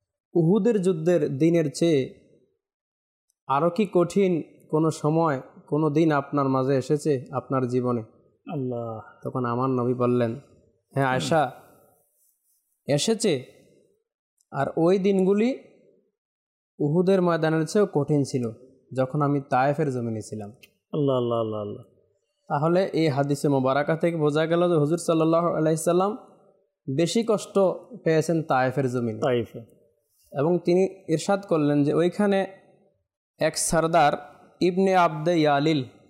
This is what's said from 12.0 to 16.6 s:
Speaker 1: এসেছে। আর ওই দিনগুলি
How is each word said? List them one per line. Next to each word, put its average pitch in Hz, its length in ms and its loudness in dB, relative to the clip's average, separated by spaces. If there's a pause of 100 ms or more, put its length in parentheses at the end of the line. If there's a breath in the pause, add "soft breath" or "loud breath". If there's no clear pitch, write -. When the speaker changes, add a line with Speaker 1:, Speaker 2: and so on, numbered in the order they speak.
Speaker 1:
এসেছে। 190 580 0 (1080)
আর 139 160 -4 (100)
ওই 180 220 2
দিনগুলি 202 640 0 (1160)